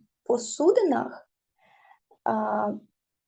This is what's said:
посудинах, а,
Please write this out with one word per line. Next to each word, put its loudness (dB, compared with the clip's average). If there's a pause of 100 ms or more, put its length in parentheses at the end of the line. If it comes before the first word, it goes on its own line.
(240)
посудинах, 0 (920)
а, -2 (600)